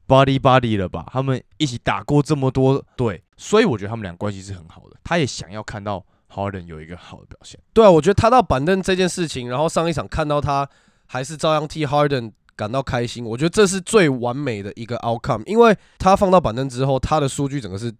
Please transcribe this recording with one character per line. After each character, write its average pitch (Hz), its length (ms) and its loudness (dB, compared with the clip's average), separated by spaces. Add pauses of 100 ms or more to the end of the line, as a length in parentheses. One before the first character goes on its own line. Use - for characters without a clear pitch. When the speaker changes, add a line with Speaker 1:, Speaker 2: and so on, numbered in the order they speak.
Speaker 1:
buddy 135 320 6
buddy 120 380 2
了 92 100 -2
吧？ 87 240 -10
他 127 100 -4
们 135 200 -4 (160)
一 151 80 -2
起 123 120 -6
打 104 260 -4
过 147 200 2
这 156 120 0
么 131 140 0
多 131 340 2 (120)
队， 107 260 -4 (160)
所 208 240 2
以 240 40 6
我 127 120 0
觉 95 60 -10
得 101 60 -8
他 117 60 -8
们 110 80 -10
俩 87 120 -12
关 104 160 -6
系 98 100 -12
是 98 120 -14
很 82 160 -18
好 - 200 -20
的。 - 140 -20
他 170 140 -2
也 151 80 2
想 - 260 -8
要 107 100 -12
看 104 220 -12
到 101 220 -8 (280)
Harden 98 320 -6
有 80 160 -16
一 80 40 -18
个 85 100 -16
好 - 240 -20
的 50 60 -20
表 - 180 -20
现。 - 160 -20 (140)
Speaker 2:
对 220 120 8
啊， 190 60 10
我 156 100 8
觉 165 80 2
得 202 40 4
他 226 160 4
到 254 120 6
板 139 220 0
凳 190 180 2
这 190 140 -2
件 180 120 0
事 170 200 -4
情， 123 220 -10
然 123 100 -4
后 160 80 0
上 170 220 -2
一 160 40 -2
场 98 140 -6
看 156 200 -4
到 147 140 0
他 139 260 -2 (380)
还 127 180 -8
是 156 140 -12
照 156 160 0
样 151 140 -2
替 151 180 -6
Harden 139 460 0 (240)
感 107 160 -6
到 135 100 -2
开 123 240 -2
心， 120 200 -10
我 110 120 -6
觉 143 80 -2
得 175 40 2
这 208 160 4
是 190 160 -2
最 190 280 4
完 120 260 -4
美 127 260 -6
的 98 140 -10
一 113 100 -12
个 117 140 -8
outcome， 117 460 -4
因 220 140 -2
为 226 160 8 (220)
他 190 180 4
放 196 140 2
到 185 100 6
板 120 140 -4
凳 135 160 -4
之 127 160 -4
后， 135 140 0
他 156 200 0
的 139 80 0
数 139 200 -4
据 139 120 -6
整 101 120 -12
个 98 60 -8
是 113 220 -8